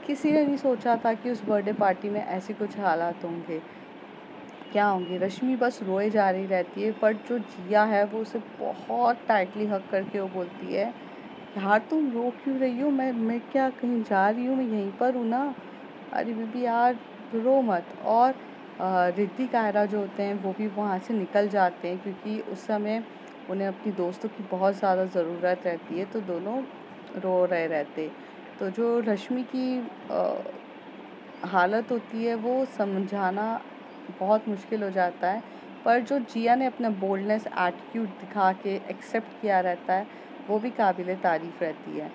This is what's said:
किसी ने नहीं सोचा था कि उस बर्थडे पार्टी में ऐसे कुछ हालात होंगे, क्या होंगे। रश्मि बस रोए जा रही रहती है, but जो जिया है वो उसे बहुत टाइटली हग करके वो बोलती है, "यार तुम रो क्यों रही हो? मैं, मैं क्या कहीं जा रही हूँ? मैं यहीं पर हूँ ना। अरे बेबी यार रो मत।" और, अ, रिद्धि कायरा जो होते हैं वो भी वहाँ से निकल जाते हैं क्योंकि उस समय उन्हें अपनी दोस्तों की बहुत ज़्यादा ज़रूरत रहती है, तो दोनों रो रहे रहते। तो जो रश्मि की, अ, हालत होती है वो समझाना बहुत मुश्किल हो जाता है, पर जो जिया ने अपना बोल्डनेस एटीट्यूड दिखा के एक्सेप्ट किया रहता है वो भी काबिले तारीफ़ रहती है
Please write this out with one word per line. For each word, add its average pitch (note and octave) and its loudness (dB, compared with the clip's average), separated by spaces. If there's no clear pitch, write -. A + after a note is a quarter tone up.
किसी D4 2
ने D4+ 6
नहीं C#4+ 2
सोचा B3 2
था A3+ 2
कि A#3+ -4
उस G#3 -4
बर्थडे G#3 2
पार्टी G3+ 2
में G#3 -2
ऐसे F#3 -4
कुछ G#3 -4
हालात E3+ 0
होंगे, E3+ -6
क्या G#3 6
होंगे। F#3 2
रश्मि B3 2
बस B3 2
रोए G3 2
जा G3+ 6
रही F#3+ 0
रहती F#3 0
है, G#3+ 0
but A3 6
जो A#3+ -2
जिया G3+ 4
है G#3 6
वो G#3 -2
उसे A3+ -4
बहुत A#3 0
टाइटली G#3 2
हग G3+ 0
करके G3 0
वो F#3+ -2
बोलती F3+ -6
है, G3+ 0
"यार G3+ 6
तुम D4 2
रो A#3+ 0
क्यों C4+ 0
रही B3+ 2
हो? D4 2
मैं, C4 2
मैं A3+ 0
क्या C4 2
कहीं A#3+ 0
जा G3+ 4
रही A#3+ 0
हूँ? C4 2
मैं C4 0
यहीं G#3 0
पर B3 2
हूँ A#3+ 0
ना। C4 0
अरे A#3 -2
बेबी A3+ -4
यार A#3+ 4
रो B3+ 6
मत।" F#3 2
और, A#3 6
अ, C4 -2
रिद्धि G3+ 0
कायरा G#3 4
जो G#3 0
होते G3 -2
हैं G3+ 0
वो F#3+ -2
भी G#3+ 0
वहाँ G3+ -2
से A3+ -4
निकल G3+ 2
जाते F#3 2
हैं F#3 -2
क्योंकि G#3 -6
उस - -8
समय G#3+ 0
उन्हें G3 0
अपनी G3 -4
दोस्तों F#3 -2
की G3 -8
बहुत F#3+ 2
ज़्यादा F#3+ 4
ज़रूरत F3+ 0
रहती E3+ -2
है, F#3+ -2
तो G#3+ -4
दोनों F#3+ -4
रो F#3 4
रहे F3 2
रहते। D#3 -2
तो G3 -2
जो A#3 2
रश्मि A3 0
की, B3+ -2
अ, - 2
हालत F#3+ 2
होती A3+ -2
है A#3 2
वो B3 0
समझाना G3+ 0
बहुत G#3+ 2
मुश्किल G#3 -4
हो G3 -2
जाता F3+ 0
है, A3 0
पर A#3+ 6
जो C4+ 0
जिया A#3 2
ने C4 2
अपना A#3+ 0
बोल्डनेस G3 0
एटीट्यूड F#3 -2
दिखा F#3+ 2
के G3 -2
एक्सेप्ट - -6
किया G3 4
रहता F3+ 0
है G3 2
वो G#3 2
भी A#3 -2
काबिले F#3 2
तारीफ़ E3+ 0
रहती D#3 -6
है D#3 -8